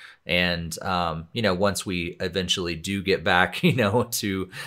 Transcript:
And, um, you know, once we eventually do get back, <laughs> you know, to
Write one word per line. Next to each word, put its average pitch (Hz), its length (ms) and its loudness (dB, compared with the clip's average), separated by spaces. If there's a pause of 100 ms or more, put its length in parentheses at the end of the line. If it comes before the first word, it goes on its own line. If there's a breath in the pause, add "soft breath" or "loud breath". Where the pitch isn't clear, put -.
(260 loud breath)
And, 87 560 0
um, 85 500 -2
you 120 80 -4
know, 98 140 2
once 95 320 0
we 90 340 -4
eventually 90 560 -2
do 92 260 -4
get 85 220 0
back, 90 380 4
<laughs> - 20 2
you 156 100 6
know, 113 380 4
to 95 380 -2 (160 loud breath)